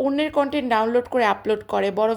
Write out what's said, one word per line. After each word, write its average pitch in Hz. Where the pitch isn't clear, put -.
অন্যের 285
কনটেন্ট 277
ডাউনলোড 233
করে 247
আপলোড 214
করে, 196
বড় 220